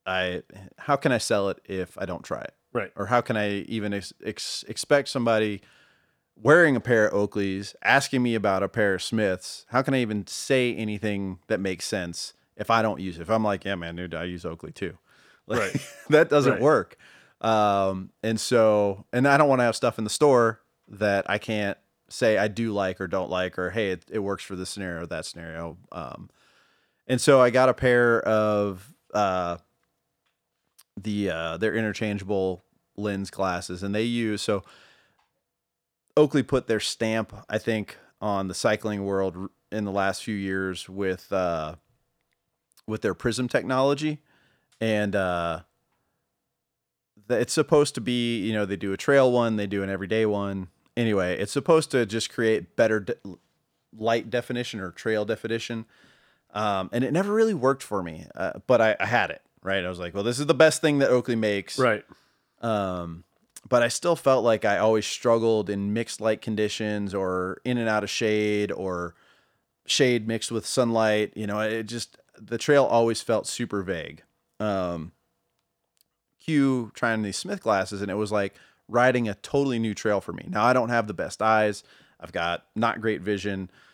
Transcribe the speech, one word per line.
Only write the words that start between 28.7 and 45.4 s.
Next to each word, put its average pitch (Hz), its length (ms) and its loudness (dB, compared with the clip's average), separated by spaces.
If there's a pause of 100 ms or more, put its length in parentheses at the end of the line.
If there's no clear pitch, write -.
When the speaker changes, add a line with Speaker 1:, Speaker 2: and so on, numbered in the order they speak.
Speaker 1:
uh, 92 420 0 (1400)
the, 101 300 -2
uh, 82 260 -4
their 104 180 -2
interchangeable 101 880 -2 (320)
lens 101 340 -4
glasses, 90 520 -4
and 101 120 -4
they 107 80 0
use, 117 400 -2
so 101 220 0 (1500)
Oakley 147 260 4
put 127 240 0
their 110 140 0
stamp, 110 520 -2 (160)
I 110 100 -4
think, 107 380 -4 (240)
on 98 280 -2
the 92 60 -8
cycling 104 500 0
world 98 320 -2
r-, 95 120 -10 (220)
in 107 140 -4
the 98 80 -6
last 98 320 -2
few 110 100 -6
years 95 540 -6
with, 95 440 -4
uh, 82 440 -2 (1120)
with 107 160 -6
their 95 120 0
Prism 123 340 -2
technology, 139 720 0 (640)
and, 107 340 0
uh, 87 460 -2 (1700)